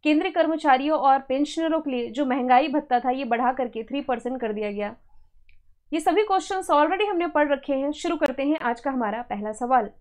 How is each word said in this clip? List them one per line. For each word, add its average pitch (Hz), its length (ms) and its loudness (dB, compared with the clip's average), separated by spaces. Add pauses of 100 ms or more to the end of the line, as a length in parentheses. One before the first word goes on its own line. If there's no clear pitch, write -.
केंद्रीय 311 260 2
कर्मचारियों 311 680 2
और 269 200 4
पेंशनरों 294 600 -2
के 294 100 -6
लिए 240 200 -4
जो 269 160 -2
महंगाई 254 420 4
भत्ता 262 320 0
था, 254 100 -2
ये 269 140 -4
बढ़ा 240 280 0
करके 233 300 -6
थ्री 269 180 -6
परसेंट 247 400 -4
कर 220 120 -4
दिया 208 200 -6
गया। 208 240 -6 (960)
ये 320 80 0
सभी 359 220 2
क्वेश्चंस 381 480 -2
already 330 380 2
हमने 349 180 -2
पढ़ 294 260 2
रखे 277 220 -2
हैं। 277 180 -2
शुरू 339 240 -4
करते 269 260 -2
हैं 302 160 0
आज 240 220 -4
का 277 100 -4
हमारा 233 320 -4
पहला 214 300 -8
सवाल। 240 380 0 (100)